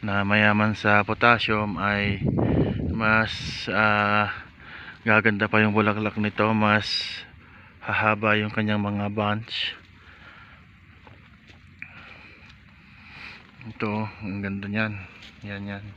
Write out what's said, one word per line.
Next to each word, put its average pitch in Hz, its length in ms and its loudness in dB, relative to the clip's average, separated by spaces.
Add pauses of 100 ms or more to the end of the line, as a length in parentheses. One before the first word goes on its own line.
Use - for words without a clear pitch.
na 101 160 0
mayaman 104 560 4
sa 104 320 4
potassium, 107 720 2
ay 101 400 -2 (720)
mas, 110 800 0
ah, 104 560 2 (800)
gaganda 107 400 4
pa 107 160 4
yung 107 80 2
bulaklak 107 480 0
nito, 107 320 2
mas 107 640 0 (640)
hahaba 107 560 0
yung 107 160 -2
kanyang 107 320 0
mga 104 240 -4
bunch. 104 640 -4 (4000)
Ito, 107 480 -4
ang 101 240 -8
ganda 98 240 -6
niyan. 107 320 -2 (480)
Yan, 101 160 -10
yan. 101 200 -10 (120)